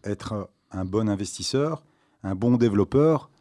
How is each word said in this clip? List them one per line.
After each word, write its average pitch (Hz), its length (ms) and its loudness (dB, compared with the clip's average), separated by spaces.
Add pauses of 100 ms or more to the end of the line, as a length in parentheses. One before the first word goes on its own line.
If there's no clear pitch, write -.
être 101 440 -8 (220)
un 95 140 -6
bon 104 260 0
investisseur, 127 720 -4 (400)
un 95 140 -4
bon 120 200 2
développeur, 120 760 2 (100)